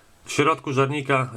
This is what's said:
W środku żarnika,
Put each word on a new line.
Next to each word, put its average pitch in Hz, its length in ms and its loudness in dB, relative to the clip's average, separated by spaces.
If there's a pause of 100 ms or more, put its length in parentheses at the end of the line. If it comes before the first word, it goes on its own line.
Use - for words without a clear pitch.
(260)
W - 60 -14
środku 147 420 0
żarnika, 135 640 0